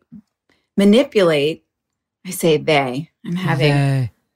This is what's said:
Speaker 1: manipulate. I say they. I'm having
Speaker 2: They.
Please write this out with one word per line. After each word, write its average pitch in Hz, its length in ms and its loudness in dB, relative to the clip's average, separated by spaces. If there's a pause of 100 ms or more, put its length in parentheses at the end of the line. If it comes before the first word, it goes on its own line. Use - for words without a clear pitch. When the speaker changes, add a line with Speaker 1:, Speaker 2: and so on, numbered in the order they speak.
(760)
Speaker 1:
manipulate. 196 880 2 (640)
I 185 40 -14
say 170 260 0
they. 139 540 -2 (160)
I'm 170 100 -6
having 156 360 0
Speaker 2:
They. 139 380 0 (240)